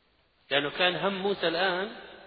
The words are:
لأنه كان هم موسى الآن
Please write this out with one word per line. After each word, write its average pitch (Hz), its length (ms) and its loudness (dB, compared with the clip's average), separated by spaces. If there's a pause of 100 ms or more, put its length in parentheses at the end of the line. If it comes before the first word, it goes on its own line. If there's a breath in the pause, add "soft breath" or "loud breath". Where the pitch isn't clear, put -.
(520)
لأنه 143 180 2
كان 180 260 2
هم 185 260 0
موسى 196 260 0
الآن 180 420 0 (380)